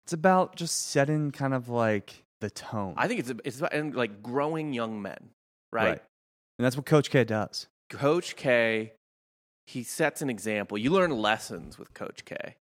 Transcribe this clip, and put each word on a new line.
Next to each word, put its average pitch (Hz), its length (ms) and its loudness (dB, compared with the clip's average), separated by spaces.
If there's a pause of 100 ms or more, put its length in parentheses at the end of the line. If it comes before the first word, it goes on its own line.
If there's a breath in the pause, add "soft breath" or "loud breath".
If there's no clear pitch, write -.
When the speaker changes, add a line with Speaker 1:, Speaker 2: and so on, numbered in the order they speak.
Speaker 1:
It's - 80 -8
about 185 440 4
just - 320 -4
setting 151 420 2
kind 135 240 -2
of, 120 140 -4
like, 113 560 0 (160)
the 104 100 -4
tone. 98 460 -6
Speaker 2:
I 123 100 2
think 220 140 -2
it's, 131 120 -6 (120)
it's 131 160 -8
about, 170 120 -2
and, 151 220 -4
like, 107 260 -2
growing 147 520 -2
young 113 280 -4
men, 98 300 -12 (400)
right? 110 200 2
Speaker 1:
Right. - 120 -4 (560)
And 120 80 0
that's 127 100 2
what 143 100 -8
Coach 151 220 6
K 135 140 6
does. 107 460 -2 (200)
Speaker 2:
Coach 147 460 0
K, 113 600 2 (760)
he 123 160 -8
sets 147 360 0
an 147 80 -2
example. 104 480 -2
You 110 140 2
learn 180 220 4
lessons 107 680 -2
with - 160 -18
Coach - 300 -12
K. - 360 -10